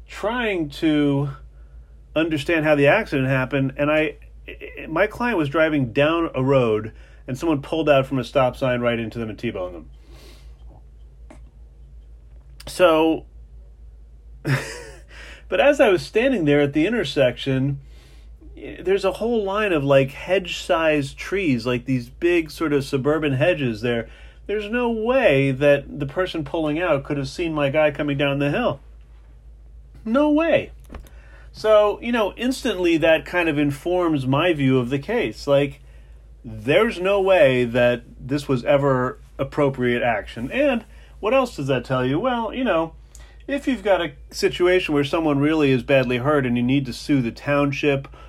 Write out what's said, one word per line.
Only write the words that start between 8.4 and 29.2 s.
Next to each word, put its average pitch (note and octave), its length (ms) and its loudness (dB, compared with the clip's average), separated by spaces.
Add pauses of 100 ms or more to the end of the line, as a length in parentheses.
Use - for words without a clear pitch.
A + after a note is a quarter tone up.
sign B2 240 -2
right A#2+ 180 0
into A2+ 180 -8
them A2+ 140 -6
and G#2 80 -12
T-boned F#2 380 -6
them. E2 140 -18 (2750)
So, D#3+ 600 2 (760)
<laughs> - 400 -20
but - 1160 -6
as C#4+ 200 4
I A#3 100 6
was E3 140 2
standing A3+ 420 0
there C#3+ 160 4
at C#3+ 100 0
the D#3 160 2
intersection, C#3 920 0 (800)
there's F#3 480 -2
a F#3+ 80 2
whole A3 320 -2
line G3 280 -2
of, D3 120 0
like, C#3 260 4
hedge-sized E3 1080 -2
trees, D3+ 480 -2
like, B2 200 -2
these B2 240 -2
big E3+ 420 0
sort D#3+ 220 -4
of C#3 120 2
suburban D3 500 0
hedges C3+ 480 0
there. A#2 260 -2 (400)
There's G#3 200 -4
no A#3+ 220 -2
way G#3+ 640 2
that C#3+ 480 2
the C#3+ 60 -4
person E3+ 380 -4
pulling D#3 360 -4
out D3+ 240 0
could D3 140 -6
have C3 100 -6
seen E3 260 -6
my C#3+ 160 0
guy D3+ 220 2
coming D3 260 -4
down C#3+ 220 0
the C#3+ 100 0
hill. G3+ 300 -2 (1200)